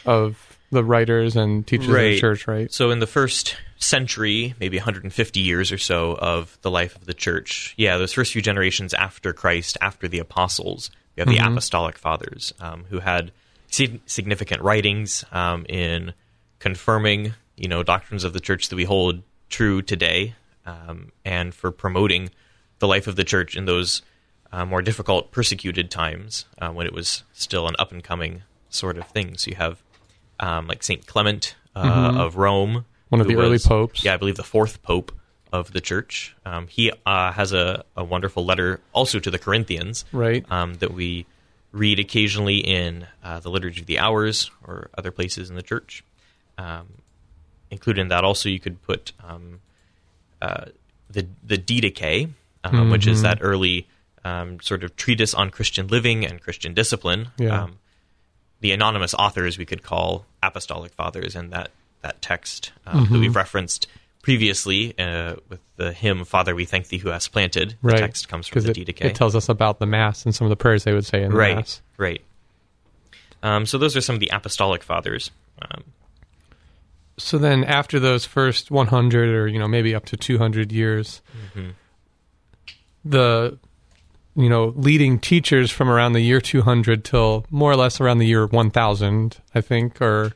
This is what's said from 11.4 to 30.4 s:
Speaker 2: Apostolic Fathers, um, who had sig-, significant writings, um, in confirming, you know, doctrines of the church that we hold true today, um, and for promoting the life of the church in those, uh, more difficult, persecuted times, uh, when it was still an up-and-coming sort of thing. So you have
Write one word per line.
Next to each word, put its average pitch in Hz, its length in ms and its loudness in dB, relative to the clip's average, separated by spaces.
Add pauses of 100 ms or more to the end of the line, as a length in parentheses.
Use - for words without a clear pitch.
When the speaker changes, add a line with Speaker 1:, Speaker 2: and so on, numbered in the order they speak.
Speaker 2:
Apostolic 85 440 -2
Fathers, - 640 -6
um, 85 280 -14
who 95 100 -6
had 90 340 -4 (360)
sig-, 117 360 -2
significant 101 560 -6
writings, 104 720 0
um, 87 340 -4
in 85 460 -4 (460)
confirming, 107 720 -2 (240)
you 95 100 -8
know, 87 160 -2
doctrines 92 400 -2
of 90 80 -4
the 92 80 -6
church - 300 -4
that 95 80 -8
we 90 80 0
hold 90 380 0 (260)
true 101 320 0
today, 92 540 -2 (300)
um, 85 460 -16 (140)
and 87 280 -4
for - 180 -6
promoting 92 580 0 (500)
the 104 80 0
life 98 200 2
of 95 100 -6
the 98 80 0
church 92 320 -2
in 95 80 -6
those, 90 380 -2 (500)
uh, 90 100 -6
more 92 180 -2
difficult, 95 500 0
persecuted 92 600 -2
times, 85 540 -6 (160)
uh, 87 80 -6
when 85 160 -8
it 87 80 -6
was 85 300 -6 (100)
still 85 340 -4
an 82 100 -4
up-and-coming 87 680 -6 (260)
sort 90 280 -6
of 87 100 -12
thing. 90 300 -6
So - 120 -6
you 90 80 -10
have 82 240 -6 (600)